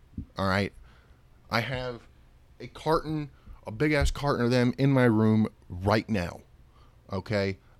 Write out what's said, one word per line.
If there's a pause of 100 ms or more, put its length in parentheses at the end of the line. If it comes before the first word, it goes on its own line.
(360)
all
right? (800)
I
have (560)
a
carton, (360)
a
big
ass
carton
of
them
in
my
room (200)
right
now, (720)
okay? (220)